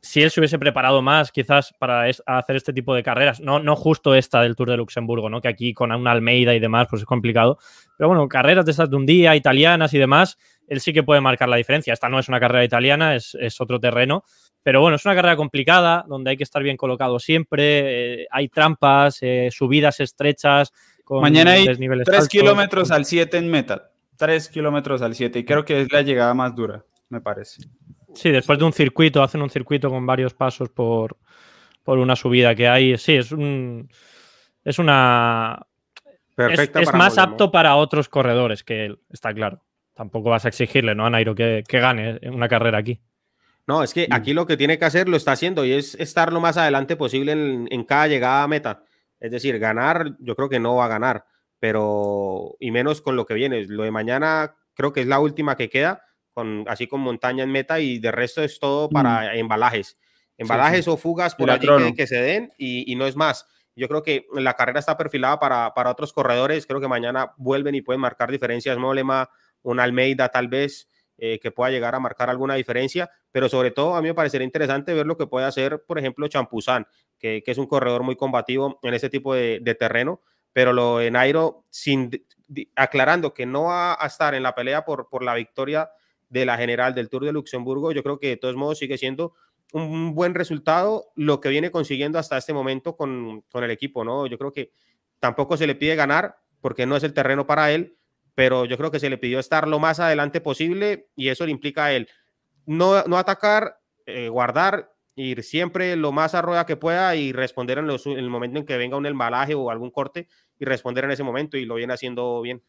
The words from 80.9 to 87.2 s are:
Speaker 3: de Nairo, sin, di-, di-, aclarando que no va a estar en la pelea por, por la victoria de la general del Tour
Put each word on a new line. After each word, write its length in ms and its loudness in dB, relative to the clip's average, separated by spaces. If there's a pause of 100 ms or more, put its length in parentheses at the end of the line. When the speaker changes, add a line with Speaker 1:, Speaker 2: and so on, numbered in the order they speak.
Speaker 3:
de 140 -2
Nairo, 580 0
sin, 400 -4
di-, 160 -14 (220)
di-, 280 -16
aclarando 580 0
que 120 -10
no 200 -4
va 280 -2
a 140 -6
estar 260 -2
en 100 -4
la 120 -2
pelea 280 -4
por, 260 -8
por 140 -8
la 120 -4
victoria 540 -6 (380)
de 180 -2
la 120 -2
general 380 -2
del 140 -6
Tour 160 -8